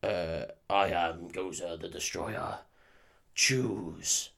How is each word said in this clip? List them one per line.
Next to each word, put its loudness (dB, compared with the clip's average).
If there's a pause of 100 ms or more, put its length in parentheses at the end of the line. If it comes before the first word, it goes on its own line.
uh, 0 (240)
I 6
am 0
Gozer -4
the -8
Destroyer. -4 (760)
Choose. 2